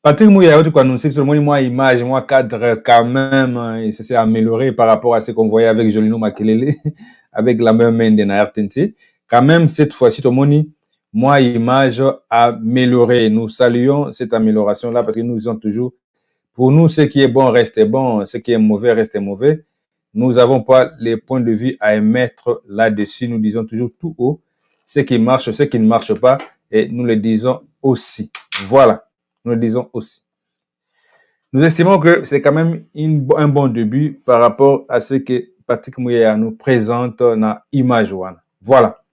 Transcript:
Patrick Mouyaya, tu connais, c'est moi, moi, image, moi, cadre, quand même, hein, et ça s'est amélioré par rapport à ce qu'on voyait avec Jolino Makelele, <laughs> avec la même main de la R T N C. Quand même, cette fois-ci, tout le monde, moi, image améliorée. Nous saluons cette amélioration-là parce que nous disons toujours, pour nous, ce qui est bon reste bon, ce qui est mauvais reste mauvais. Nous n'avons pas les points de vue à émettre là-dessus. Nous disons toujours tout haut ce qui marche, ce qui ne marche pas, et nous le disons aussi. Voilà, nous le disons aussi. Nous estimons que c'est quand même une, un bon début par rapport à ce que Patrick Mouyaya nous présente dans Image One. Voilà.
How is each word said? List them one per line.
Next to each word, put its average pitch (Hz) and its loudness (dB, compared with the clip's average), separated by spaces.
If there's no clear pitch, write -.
Patrick 175 4
Mouyaya, 170 6
tu 160 2
connais, 131 2
c'est 135 -4
moi, 143 2
moi, 147 0
image, 127 0
moi, 127 -4
cadre, 120 0
quand 139 2
même, 135 -2
hein, 113 -8
et 110 -6
ça 113 -14
s'est 123 -8
amélioré 113 0
par 113 0
rapport 117 2
à 113 0
ce 113 -10
qu'on 110 0
voyait 113 2
avec 110 2
Jolino 107 -2
Makelele, 110 -2
<laughs> - -20
avec 113 -2
la 110 2
même 113 2
main 113 0
de 107 2
la 101 -2
R 101 -2
T 107 -6
N 101 -6
C. 190 -6
Quand 120 2
même, 160 4
cette 151 0
fois-ci, 123 0
tout 131 2
le 123 -2
monde, 143 2
moi, 135 2
image 123 0
améliorée. 120 2
Nous 110 -2
saluons 127 0
cette 117 -8
amélioration-là 110 -2
parce 110 -4
que 117 -4
nous 120 -6
disons 110 -6
toujours, 110 -6
pour 127 2
nous, 160 4
ce 160 0
qui 143 0
est 135 4
bon 127 2
reste 113 0
bon, 117 -2
ce 107 -12
qui 117 -4
est 117 0
mauvais 107 2
reste 110 -2
mauvais. 104 -4
Nous 123 0
n'avons 123 2
pas 131 2
les 113 -4
points 131 -4
de 117 0
vue 117 -4
à 107 0
émettre 117 -2
là-dessus. 107 -4
Nous 117 -6
disons 107 -4
toujours 117 -8
tout 165 -10
haut 131 -4
ce - -2
qui 131 -2
marche, 123 0
ce 110 -4
qui 139 -4
ne 110 2
marche 113 0
pas, 127 2
et 110 0
nous 120 -8
le 117 0
disons 110 -2
aussi. - -4
Voilà, 120 4
nous 120 -4
le 117 -2
disons 120 -4
aussi. - -14
Nous 131 2
estimons 170 2
que 170 2
c'est 143 -2
quand 143 2
même 160 -2
une, 151 -2
un 151 0
bon 143 0
début 117 -2
par 120 0
rapport 135 2
à 120 0
ce 135 -8
que 127 -6
Patrick 120 -8
Mouyaya 120 0
nous 110 -2
présente 120 -4
dans 110 0
Image 123 0
One. 92 -12
Voilà. 131 0